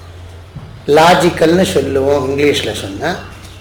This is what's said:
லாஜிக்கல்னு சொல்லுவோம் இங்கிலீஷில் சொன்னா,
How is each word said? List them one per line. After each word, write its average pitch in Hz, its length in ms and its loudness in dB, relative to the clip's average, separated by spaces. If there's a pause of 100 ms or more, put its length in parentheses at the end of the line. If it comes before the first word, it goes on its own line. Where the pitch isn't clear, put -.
(840)
லாஜிக்கல்னு 170 800 4
சொல்லுவோம் 135 640 0
இங்கிலீஷில் 139 440 0
சொன்னா, 101 360 -8 (520)